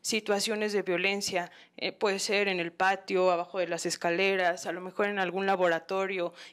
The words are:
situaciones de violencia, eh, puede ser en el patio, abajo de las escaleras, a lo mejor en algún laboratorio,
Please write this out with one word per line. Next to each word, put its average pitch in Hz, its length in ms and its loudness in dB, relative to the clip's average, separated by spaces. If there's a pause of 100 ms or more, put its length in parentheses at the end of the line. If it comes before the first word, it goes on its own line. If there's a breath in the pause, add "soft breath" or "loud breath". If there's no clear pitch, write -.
situaciones 214 720 0
de 202 80 2
violencia, 185 720 -2 (240 loud breath)
eh, - 160 -6
puede 196 260 0
ser 202 300 0
en 180 100 0
el 170 140 -4
patio, 190 580 2
abajo 175 280 0
de 175 80 0
las 170 180 -4
escaleras, 180 800 0
a 180 80 -4
lo 180 80 -8
mejor 185 240 -2
en 202 140 -2
algún 185 260 -2
laboratorio, 185 880 0 (200 loud breath)